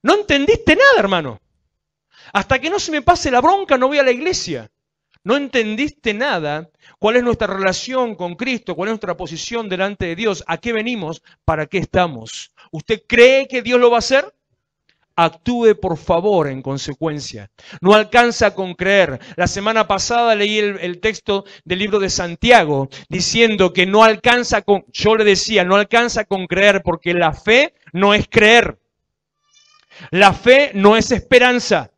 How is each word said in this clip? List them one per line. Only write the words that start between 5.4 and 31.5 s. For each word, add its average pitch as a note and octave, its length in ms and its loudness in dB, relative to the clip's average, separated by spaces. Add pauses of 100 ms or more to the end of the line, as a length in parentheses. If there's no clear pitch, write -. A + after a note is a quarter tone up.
nada. E3+ 560 -6 (300)
¿Cuál A3 160 0
es B3 80 2
nuestra A#3 240 -2
relación G3 680 -4
con F3 200 -10
Cristo? A#3+ 400 -6
¿Cuál F#3 140 -6
es - 20 -4
nuestra G3+ 240 -6
posición F#3 540 -10
delante F#3+ 360 -6
de E3 120 -6
Dios? G3+ 300 -4
¿A E3 100 -6
qué A#3 160 -6
venimos? G#3+ 500 -8 (220)
¿Para D#3 200 -4
qué F#3+ 120 -6
estamos? D#3 760 -4 (180)
¿Usted G#3+ 360 -6
cree C4 400 4
que B3 140 -6
Dios B3 180 0
lo B3 100 4
va A#3+ 80 2
a - 20 2
hacer? C#4 340 -2 (840)
Actúe, G#3+ 640 0
por F3 160 -4
favor, E3+ 540 0
en C3+ 120 -10
consecuencia. C3+ 880 -8 (300)
No F#3+ 140 4
alcanza G#3+ 600 2
con F#3 200 -8
creer. F3+ 440 0 (200)
La F3 100 0
semana G#3 400 -2
pasada A#3 480 0
leí G#3 220 -2
el, G#3 240 -2
el F3 180 -8
texto G3+ 460 -4 (180)
del F3+ 160 -6
libro G#3 200 0
de F#3+ 100 -2
Santiago, E3+ 800 2 (180)
diciendo F#3+ 640 0
que F3+ 140 0
no G#3 180 4
alcanza A#3 600 0
con, G3+ 280 0
yo A3 240 0
le G#3+ 80 0
decía, G3+ 400 2
no F3+ 120 2
alcanza A3+ 500 0
con F#3+ 220 -6
creer, F#3+ 360 2
porque F3 300 -4
la E3+ 180 2
fe A#3 440 0 (180)
no G3+ 200 2
es G#3 140 0
creer. G#3+ 500 4 (1300)
La G3+ 220 6
fe C4+ 400 4
no G#3 240 4
es A3 140 -2
esperanza. A#3+ 880 0